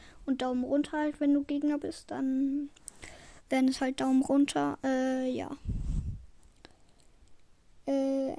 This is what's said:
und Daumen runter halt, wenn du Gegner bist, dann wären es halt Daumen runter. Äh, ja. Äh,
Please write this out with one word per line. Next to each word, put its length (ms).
und 180
Daumen 220
runter 340
halt, 220
wenn 140
du 100
Gegner 340
bist, 320
dann 600
wären 200
es 120
halt 200
Daumen 220
runter. 600
Äh, 480
ja. 260
Äh, 520